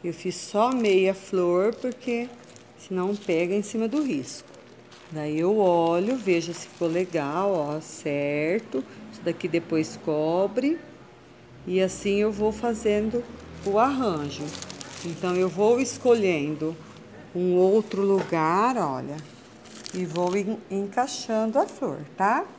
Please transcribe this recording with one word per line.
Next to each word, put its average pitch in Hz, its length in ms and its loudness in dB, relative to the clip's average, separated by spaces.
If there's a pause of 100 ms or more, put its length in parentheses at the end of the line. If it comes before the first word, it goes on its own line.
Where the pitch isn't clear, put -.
eu 175 100 -4
fiz 175 220 -6
só 226 380 2
meia 190 420 4
flor, 185 640 2
porque 240 520 -4 (500)
senão 185 360 -2
pega 175 400 0
em 208 80 0
cima 220 240 -2
do 269 160 0
risco. 151 460 -4 (640)
Daí 151 260 -4
eu 185 200 2
olho, 175 580 4
vejo 175 360 0
se - 140 -10
ficou - 220 -4
legal, 170 640 0
ó, 151 280 -2
certo. 156 1000 -2 (300)
Isso - 100 -18
daqui 170 240 -4
depois 160 580 -2
cobre. 196 720 0 (880)
E 185 160 0
assim 190 360 0
eu 208 160 2
vou 214 180 2
fazendo 220 720 0 (420)
o 202 140 2
arranjo. 220 640 2 (600)
Então, 180 320 -2
eu 185 120 2
vou 208 300 4
escolhendo 165 1000 2 (560)
um 180 220 2
outro 196 480 4
lugar, 190 760 2
olha, 139 400 -4 (800)
e 185 100 -2
vou 175 320 0
en-, 208 220 -2 (100)
encaixando 220 920 -2
a 403 60 2
flor, 147 340 -6 (160)
tá? 254 280 2 (140)